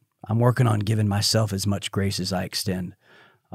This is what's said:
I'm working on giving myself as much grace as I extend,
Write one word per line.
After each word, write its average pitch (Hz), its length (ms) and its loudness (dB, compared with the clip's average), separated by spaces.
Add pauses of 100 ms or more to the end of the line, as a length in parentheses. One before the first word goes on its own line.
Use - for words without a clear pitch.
(280)
I'm 110 120 0
working 120 280 4
on 107 120 2
giving 107 280 2
myself 101 460 0
as 98 120 -2
much 101 260 -4
grace 98 280 -2
as 90 140 -4
I 90 100 -2
extend, 92 520 -6 (600)